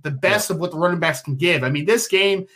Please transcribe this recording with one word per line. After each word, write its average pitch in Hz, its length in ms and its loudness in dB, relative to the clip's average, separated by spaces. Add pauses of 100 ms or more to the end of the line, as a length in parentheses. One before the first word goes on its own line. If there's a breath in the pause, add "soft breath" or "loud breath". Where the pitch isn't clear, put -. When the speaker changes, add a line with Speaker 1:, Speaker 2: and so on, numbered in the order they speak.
Speaker 1:
the 151 80 -6
best 196 400 0
Speaker 2:
Yeah. 180 60 -4
Speaker 1:
of 156 40 -6
what 175 120 -4
the 156 40 -8
running 175 240 0
backs 160 220 -2
can 139 140 -4
give. 156 260 2
I 127 80 0
mean, 147 160 -2
this 226 200 2
game, 196 500 2